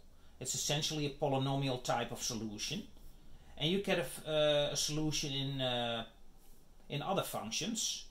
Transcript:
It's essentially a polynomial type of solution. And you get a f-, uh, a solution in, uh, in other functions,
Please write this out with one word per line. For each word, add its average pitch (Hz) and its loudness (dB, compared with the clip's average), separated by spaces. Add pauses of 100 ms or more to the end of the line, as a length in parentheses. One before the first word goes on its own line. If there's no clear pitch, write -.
(400)
It's 123 -2
essentially 151 2
a 139 -2
polynomial 135 2
type 120 2
of 120 -6
solution. 110 -2 (760)
And 151 2
you 196 4
get 180 2
a 170 2
f-, - -8
uh, 151 4
a 143 -2
solution 151 2
in, 139 0
uh, 120 0 (840)
in 143 -2
other - 2
functions, - -2